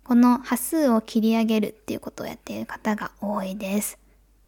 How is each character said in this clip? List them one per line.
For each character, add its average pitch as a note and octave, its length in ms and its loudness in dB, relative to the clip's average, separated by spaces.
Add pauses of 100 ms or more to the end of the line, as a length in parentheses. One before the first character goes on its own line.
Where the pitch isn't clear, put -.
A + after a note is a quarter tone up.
こ B3 120 2
の A#3+ 220 6
端 A#3+ 220 -4
数 D#4 300 2
を A3 120 4
切 A3 200 -2
り A3 140 2
上 A3+ 100 2
げ A3 140 2
る G#3 100 2
っ - 40 -16
て - 200 -12
い - 40 -6
う - 20 -8
こ - 120 -14
と - 120 -12
を - 40 -8
や - 80 -12
っ - 20 -20
て - 160 -14
い G#3 60 -8
る A3+ 80 -8
方 - 280 -4
が - 240 -8
多 G3+ 240 -4
い F#3+ 140 -8
で G#3 240 -2
す。 - 160 -8 (500)